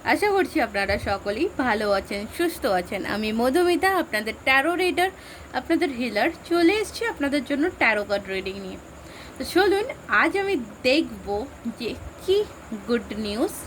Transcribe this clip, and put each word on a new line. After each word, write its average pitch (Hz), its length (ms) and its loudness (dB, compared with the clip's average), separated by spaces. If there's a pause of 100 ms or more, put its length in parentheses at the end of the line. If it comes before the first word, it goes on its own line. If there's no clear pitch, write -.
আশা 311 260 2
করছি 359 320 2
আপনারা 202 360 0
সকলেই 208 600 -2
ভালো 220 340 0
আছেন, 202 340 -2 (120)
সুস্থ 330 280 0
আছেন। 185 400 0
আমি 214 260 -2
মধুমিতা, 339 680 4
আপনাদের 214 360 -2 (100)
ট্যারো 269 320 4
রিডার, 359 340 2 (440)
আপনাদের 330 360 0
হিলার। 240 400 0 (200)
চলে 339 240 6
এসেছি 440 320 -2
আপনাদের 285 400 0
জন্য 285 320 0
ট্যারো 214 260 4
কার্ড 196 260 -2
রিডিং 190 300 -4
নিয়ে। 190 180 -10 (600)
তো 254 80 -6
চলুন, 392 400 4 (220)
আজ 254 300 4
আমি 392 180 2 (280)
দেখব 226 600 0 (340)
যে 240 140 -4 (320)
কি 403 180 4 (440)
গুড 233 300 0
নিউজ 214 340 -2 (160)